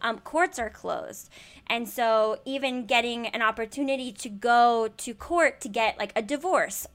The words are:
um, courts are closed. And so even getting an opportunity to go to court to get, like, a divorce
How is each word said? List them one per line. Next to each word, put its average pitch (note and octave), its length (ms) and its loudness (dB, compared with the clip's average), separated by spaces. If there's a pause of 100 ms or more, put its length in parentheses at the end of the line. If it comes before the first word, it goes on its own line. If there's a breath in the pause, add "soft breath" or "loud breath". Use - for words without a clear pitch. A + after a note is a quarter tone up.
um, - 180 -4
courts F4 380 0
are A3+ 120 -4
closed. - 600 -8 (420 loud breath)
And A#3 160 -2
so A3 580 2
even B3+ 420 -4
getting A#3 400 0
an A3+ 160 -4
opportunity B3+ 720 -2
to A3 160 -12
go A#3+ 580 4
to A3 260 -10
court D#4+ 480 0
to A#3+ 80 -10
get, A3 300 0
like, G#3 160 -6
a A3+ 60 0
divorce C4+ 720 -2